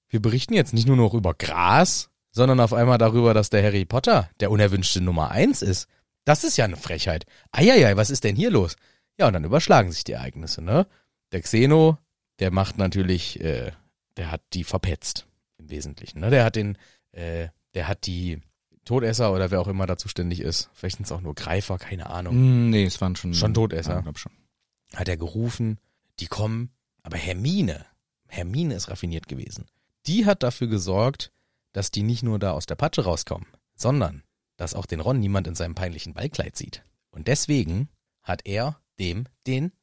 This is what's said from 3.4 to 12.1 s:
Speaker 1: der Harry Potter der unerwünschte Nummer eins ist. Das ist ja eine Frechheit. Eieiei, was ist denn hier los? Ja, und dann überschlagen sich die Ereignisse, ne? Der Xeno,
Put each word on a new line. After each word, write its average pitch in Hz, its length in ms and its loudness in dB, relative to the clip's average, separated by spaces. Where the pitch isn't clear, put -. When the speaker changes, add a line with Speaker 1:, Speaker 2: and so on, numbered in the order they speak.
Speaker 1:
der 101 140 4
Harry 101 220 2
Potter 131 440 2
der 101 120 0
unerwünschte 98 500 2
Nummer 85 300 0
eins 202 300 2
ist. - 260 -2
Das 151 180 4
ist 330 140 -2
ja 120 80 2
eine 87 120 -4
Frechheit. 78 480 -4
Eieiei, 156 460 8
was 104 140 4
ist 135 120 -4
denn 104 120 2
hier 208 160 0
los? 98 240 2
Ja, 180 100 4
und 107 60 4
dann 85 120 -2
überschlagen 117 460 4
sich - 120 -8
die - 100 -8
Ereignisse, 78 480 -10
ne? 117 240 0
Der 95 100 -4
Xeno, 151 560 4